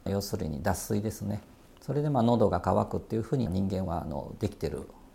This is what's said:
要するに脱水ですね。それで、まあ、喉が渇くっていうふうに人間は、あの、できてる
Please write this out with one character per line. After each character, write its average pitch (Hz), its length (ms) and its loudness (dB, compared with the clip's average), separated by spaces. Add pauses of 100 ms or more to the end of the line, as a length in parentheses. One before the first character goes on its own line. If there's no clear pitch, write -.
要 98 160 0
す - 160 -4
る 82 100 -4
に 71 140 -4
脱 95 140 2
水 104 260 -2
で 107 80 -2
す 104 140 -8
ね。 101 180 -4 (400)
そ - 100 -6
れ 143 100 0
で、 151 80 2
ま 131 120 4
あ、 - 20 6
喉 117 260 6
が 87 120 0
渇 104 300 2
く - 60 0
っ - 40 -6
て - 160 -4
い - 20 0
う 110 40 0
ふ - 100 -6
う 139 40 4
に 123 100 2
人 95 220 0
間 95 160 0
は、 85 160 -2
あ - 40 -6
の、 73 340 -6
で 107 80 0
き - 80 -12
て 78 140 -4
る - 180 -8 (280)